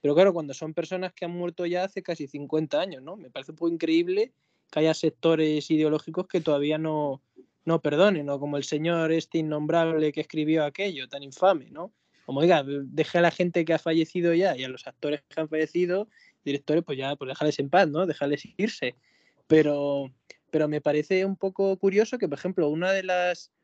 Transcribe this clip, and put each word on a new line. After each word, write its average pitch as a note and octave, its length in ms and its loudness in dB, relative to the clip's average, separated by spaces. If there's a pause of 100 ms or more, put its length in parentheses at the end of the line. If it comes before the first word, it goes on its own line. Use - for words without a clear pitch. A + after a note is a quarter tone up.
pero D3 160 0
claro, F#3+ 160 6
cuando D3+ 200 -6
son D#3 220 -10
personas F3+ 380 -6
que - 140 -10
han E3+ 40 -6
muerto F3 340 -6
ya F3 200 -2
hace G3 180 -8
casi D#3+ 240 -8
cincuenta D3 540 -2
años, E3 240 -6
¿no? F3 120 -14
Me D#3+ 140 -20
parece D3 220 -14
un D#3+ 60 -18
poco E3+ 140 0
increíble E3+ 600 0 (380)
que D3+ 100 -2
haya D#3+ 140 4
sectores D#3 760 0
ideológicos D#3 560 0
que F3+ 140 -2
todavía D3+ 380 0
no, D3+ 440 -4 (420)
no E3 160 2
perdonen, D#3 460 2
¿no? C#3+ 140 -4
Como D3 160 -4
el C#3 80 -2
señor D#3+ 480 0
este E3 260 -2
innombrable D#3 760 0
que D#3 100 -6
escribió D#3 420 0
aquello, D3 440 -6
tan C#3 140 -12
infame, D3 480 0
¿no? E3 220 -14 (340)
Como, C3+ 140 -4
oiga, D#3+ 260 6
deje C#3+ 520 -2
a - 20 4
la E3+ 100 6
gente F3 340 0
que D#3+ 100 2
ha D#3 40 2
fallecido E3 560 0
ya F3 220 2
y C3 80 -6
a C3 40 -8
los C3 200 -12
actores D3 400 -6
que - 120 -8
han D#3 80 -4
fallecido, F3 600 -2 (360)
directores, C#3+ 400 0
pues C#3 140 -6
ya, C3+ 160 -4
pues C3+ 140 -10
déjales D3+ 320 -2
en C#3 100 -2
paz, F3 180 6
¿no? D3+ 180 0
Déjales D3 360 -2 (140)
irse. F#3 400 -4 (500)
Pero, C#3+ 640 2 (400)
pero D#3 160 2
me D3+ 140 -2
parece D3+ 440 0
un G3 120 -2
poco G3 420 0
curioso G#3 400 2
que, F#3+ 100 -2
por C#3+ 100 -6
ejemplo, F3+ 300 0
una E3 240 0
de F#3+ 120 0
las F3+ 480 -2 (120)